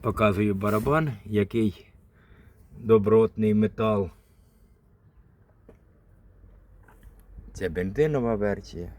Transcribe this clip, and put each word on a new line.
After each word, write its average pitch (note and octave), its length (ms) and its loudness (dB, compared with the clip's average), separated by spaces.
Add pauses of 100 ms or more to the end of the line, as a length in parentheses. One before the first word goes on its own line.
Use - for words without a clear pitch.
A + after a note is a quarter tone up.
показую G#2 540 0
барабан, A#2 560 0 (140)
який G#2 640 -2 (880)
добротний A2 760 4
метал. G#2+ 560 0 (3500)
Це F#2 160 -6
бензинова A#2 640 -2
версія. G2+ 640 -6